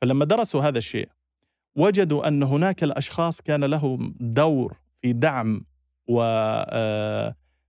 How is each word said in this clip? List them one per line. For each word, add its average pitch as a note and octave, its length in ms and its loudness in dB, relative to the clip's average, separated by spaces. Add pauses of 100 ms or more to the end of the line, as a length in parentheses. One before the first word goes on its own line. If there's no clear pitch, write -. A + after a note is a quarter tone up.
فلما C3 240 2
درسوا E3+ 380 0
هذا C#3+ 160 0
الشيء، - 300 -6 (680)
وجدوا E3+ 520 2
أن C#3+ 140 2
هناك D#3+ 420 0
الأشخاص D#3+ 560 -2
كان D3 240 -2
لهم C3+ 560 -2
دور C3 560 0 (240)
في B2 120 0
دعم A#2 540 0 (420)
و، A#2+ 140 2
آه، A2 1120 -2 (320)